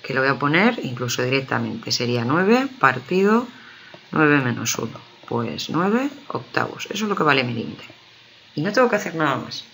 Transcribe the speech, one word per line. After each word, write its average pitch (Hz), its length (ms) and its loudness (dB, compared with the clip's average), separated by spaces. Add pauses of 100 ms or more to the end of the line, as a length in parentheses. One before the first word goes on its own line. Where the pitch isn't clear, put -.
Que - 120 -8
lo 131 80 0
voy 135 80 4
a 139 100 2
poner 175 440 4
incluso 127 400 -2
directamente. 120 680 -2
Sería 120 340 0
nueve 196 420 2 (120)
partido 190 680 2 (640)
nueve 147 280 4
menos 113 380 -2
uno. - 220 -6 (280)
Pues 117 420 -4
nueve 202 400 2 (180)
octavos. - 640 -4
Eso 208 140 -4
es 202 40 -4
lo 196 60 0
que 185 80 0
vale 135 200 4
mi 123 100 -4
límite. - 300 -8 (720)
Y 147 60 -2
no 196 100 -2
tengo 240 180 4
que 160 80 0
hacer 160 180 -6
nada 147 220 2
más. - 260 -10 (100)